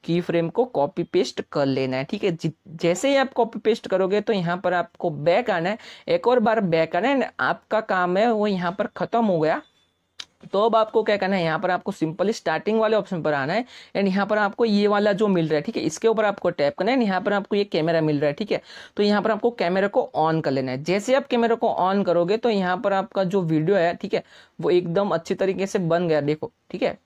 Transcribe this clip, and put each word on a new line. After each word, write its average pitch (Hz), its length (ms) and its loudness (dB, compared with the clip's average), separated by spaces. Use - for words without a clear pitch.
की 170 160 0
फ्रेम 170 300 -2
को - 160 0
कॉपी 151 380 -4
पेस्ट - 380 -2
कर 143 140 0
लेना 131 300 -2
है, 135 80 -4
ठीक - 200 -6
है। 196 80 2
जि-, 160 200 -4
जैसे 175 400 0
ही 277 80 4
आप 262 160 0
कॉपी 233 280 -2
पेस्ट - 280 0
करोगे 190 320 2
तो 226 120 -2
यहाँ 175 260 0
पर 180 160 -2
आपको 175 360 -4
बैक 170 400 2
आना 170 180 0
है, 214 100 -4
एक 175 200 2
और 247 120 6
बार 220 220 2
बैक 160 340 0
आना 208 120 0
है 277 80 2
and 240 120 0
आपका 185 400 -2
काम 180 340 0
है 233 160 4
वो 208 140 0
यहाँ 180 260 -2
पर 240 140 -4
ख़त्म 233 280 0
हो 185 160 2
गया। 160 200 0
तो 196 80 0
अब 220 160 4
आपको 220 260 2
क्या 214 140 2
करना 196 200 0
है, 180 80 0
यहाँ 160 140 0
पर 185 120 -2
आपको 180 220 -4
सिंपली 180 400 -2
स्टार्टिंग 180 480 -2
वाले 220 160 2
ऑप्शन 190 260 -4
पर 151 120 0
आना 139 180 -2
है 240 120 -2
and 196 100 2
यहाँ 196 200 0
पर 214 120 0
आपको 214 260 0
ये 208 240 2
वाला 208 240 2
जो 202 160 2
मिल 170 200 2
रहा 156 80 0
है, 147 60 0
ठीक 226 140 -8
है, - 60 -4
इसके - 260 -2
ऊपर 220 160 2
आपको 202 260 0
टैप 143 280 -2
करना 202 140 0
है। 262 120 2
यहाँ 185 160 0
पर 202 120 -2
आपको 202 240 -2
ये 202 100 2
कैमरा 165 340 0
मिल 151 200 0
रहा 147 80 0
है, 143 60 -2
ठीक 214 180 -6
है, 170 100 -2
तो 208 60 0
यहाँ 208 200 2
पर 202 80 0
आपको 220 220 0
कैमरा 190 360 0
को - 200 0
on 160 240 2
कर 156 80 0
लेना 131 220 -2
है। 131 120 -6
जैसे 202 300 0
आप 269 120 0
कैमरा 233 300 2
को 226 260 -2
on 190 240 2
करोगे 175 300 2
तो 240 140 0
यहाँ 185 280 0
पर 202 140 0
आपका 196 340 -2
जो 190 160 0
वीडियो 160 340 2
है, 175 200 2
ठीक - 180 -6
है, 180 80 -2
वो 170 100 0
एकदम 180 400 2
अच्छी 165 260 -2
तरीके 190 300 -2
से 202 140 -4
बन 170 280 0
गया, 156 140 2
देखो, 151 300 -4
ठीक - 120 -6
है - 240 -2